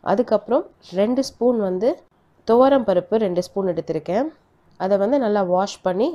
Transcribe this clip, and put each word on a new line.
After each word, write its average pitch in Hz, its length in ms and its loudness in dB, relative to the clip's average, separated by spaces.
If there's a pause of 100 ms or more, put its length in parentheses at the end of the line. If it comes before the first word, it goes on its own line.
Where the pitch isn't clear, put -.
(120)
அதுக்கப்புறம் 226 520 0 (360)
ரெண்டு 240 280 0
ஸ்பூன் 240 380 0
வந்து 185 240 -2 (580)
துவரம் 254 400 4
பருப்பு 180 360 0
ரெண்டு 180 240 -2
ஸ்பூன் 190 240 -4
எடுத்திருக்கேன். 165 560 -4 (560)
அதை 190 200 0
வந்து 254 200 2
நல்லா 208 180 0 (100)
வாஷ் 190 240 0 (120)
பண்ணி 190 280 0